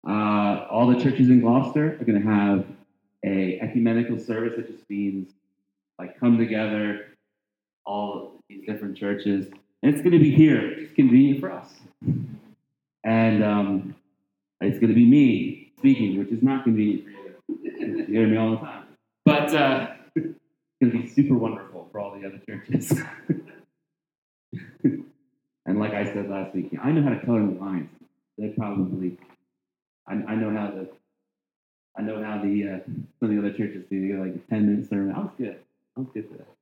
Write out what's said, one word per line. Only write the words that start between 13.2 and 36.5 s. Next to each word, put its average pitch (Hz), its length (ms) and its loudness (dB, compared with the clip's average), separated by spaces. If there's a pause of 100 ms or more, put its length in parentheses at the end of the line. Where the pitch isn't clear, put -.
um, 101 500 0 (680)
it's - 160 0
gonna 110 160 4
be 120 100 8
me 123 720 4
speaking, 113 420 2
which 98 120 -6
is 113 120 0
not 135 220 0
convenient 107 400 2
for - 60 -20
you. - 260 -20 (420)
You - 280 -6
hear 110 200 2
me 110 120 2
all 110 140 0
the 110 40 -2
time. - 280 -14 (420)
But, 147 280 4
uh, 139 340 2 (280)
it's - 180 -6 (460)
gonna 120 120 4
be 117 140 -4
super 135 280 2
wonderful - 580 -6
for 104 80 -12
all 98 180 -12
the 98 80 -14
other 98 220 -16
churches. - 500 -4
<laughs> - 60 -8 (2750)
And 101 80 0
like 107 140 -4
I 101 120 -4
said 104 240 -6
last 98 240 -8
week, - 300 -8
I 135 80 -2
know 160 100 2
how 139 100 0
to 107 140 -6
color 113 220 0
the 92 60 -2
lines. 92 380 -8 (460)
They 107 120 -8
probably, 92 680 -4 (920)
I, 101 60 -10
I 107 200 -6
know 110 160 -2
how 104 220 -6
the, 92 160 -12 (1080)
I 107 60 -10
know 107 220 -8
how 107 180 -8
the, 101 260 -2
uh, 92 100 -8 (420)
some 110 100 -2
of - 0 -
the 104 80 0
other 101 180 -4
churches 98 320 -6
do. 95 120 -4
They 95 80 -4
get, 98 100 -4
like, 92 160 -6
a - 160 -14
ten-minute 104 380 0
sermon. 98 260 -4
I - 60 -6
was - 180 -6
good. 107 220 -8 (360)
I 127 40 -10
was 131 120 -8
good 110 160 -12
for 80 100 -20
that. - 80 -20 (160)